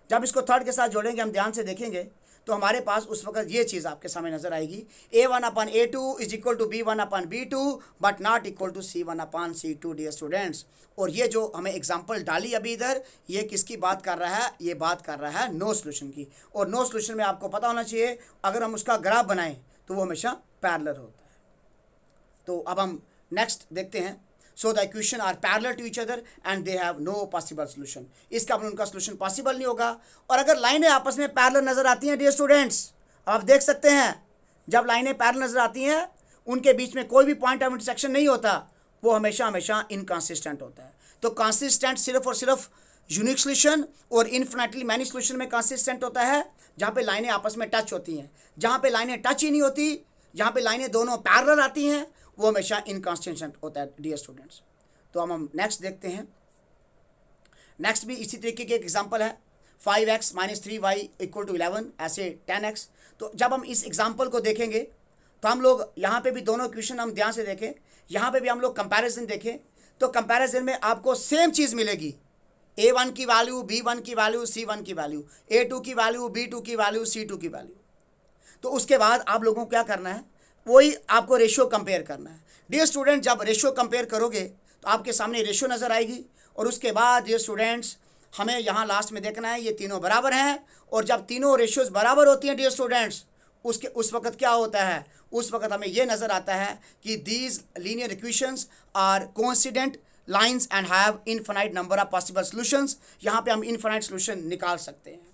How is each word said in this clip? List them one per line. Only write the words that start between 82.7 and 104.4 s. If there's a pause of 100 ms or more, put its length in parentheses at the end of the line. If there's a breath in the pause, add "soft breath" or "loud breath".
डियर
स्टूडेंट,
जब
रेशियो
कंपेयर
करोगे, (380 soft breath)
तो
आपके
सामने
रेशियो
नज़र
आएगी (320 soft breath)
और
उसके
बाद,
डियर
स्टूडेंट्स, (400 soft breath)
हमें
यहाँ
लास्ट
में
देखना
है
ये
तीनों
बराबर
हैं, (260 soft breath)
और
जब
तीनों
रेशियोज
बराबर
होती
हैं,
डियर
स्टूडेंट्स, (400 soft breath)
उसके,
उस
वक्त
क्या
होता
है, (140)
उस
वक्त
हमें
ये
नज़र
आता
है (280 soft breath)
कि
these
linear
equations (300 soft breath)
are (180)
coincident (380 soft breath)
lines
and
have (140)
infinite
number
of
possible
solutions। (320 loud breath)
यहाँ
पे
हम
इनफाइनाइट
सॉल्यूशन